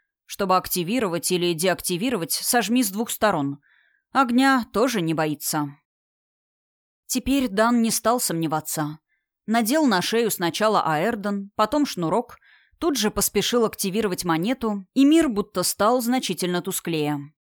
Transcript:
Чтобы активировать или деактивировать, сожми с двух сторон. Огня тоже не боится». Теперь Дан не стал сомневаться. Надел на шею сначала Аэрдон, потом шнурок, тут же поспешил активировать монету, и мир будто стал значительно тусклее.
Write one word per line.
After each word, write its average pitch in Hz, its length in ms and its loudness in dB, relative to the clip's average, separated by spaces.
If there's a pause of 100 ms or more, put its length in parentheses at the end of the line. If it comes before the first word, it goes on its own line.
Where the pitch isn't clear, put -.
(260)
Чтобы 185 320 0
активировать 180 720 -2
или 175 220 2
деактивировать, 170 800 -2
сожми 240 520 0
с 208 60 -2
двух 214 200 -6
сторон. 147 500 0 (520)
Огня 254 600 2
тоже 226 280 2
не 165 120 0
боится». 151 640 -2 (1300)
Теперь 262 400 0
Дан 226 360 2
не 226 80 0
стал 240 280 0
сомневаться. 156 800 -4 (460)
Надел 233 400 2
на 220 160 2
шею 220 300 0
сначала 190 500 0
Аэрдон, 202 760 -2
потом 262 300 2
шнурок, 185 540 -4 (400)
тут 320 180 -2
же 208 140 0
поспешил 214 520 0
активировать 196 600 -2
монету, 202 680 -2
и 269 120 6
мир 311 240 6
будто 202 340 -4
стал 233 380 2
значительно 185 600 -2
тусклее. 151 580 -4 (300)